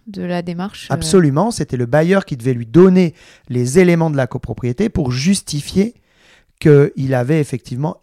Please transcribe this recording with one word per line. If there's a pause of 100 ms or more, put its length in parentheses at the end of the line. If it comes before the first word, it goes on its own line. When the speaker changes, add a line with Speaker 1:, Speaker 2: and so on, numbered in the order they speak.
Speaker 1:
de
la
démarche,
euh.
Speaker 2:
Absolument,
c'était
le
bailleur
qui
devait
lui
donner (360)
les
éléments
de
la
copropriété
pour
justifier (640)
qu'il
avait
effectivement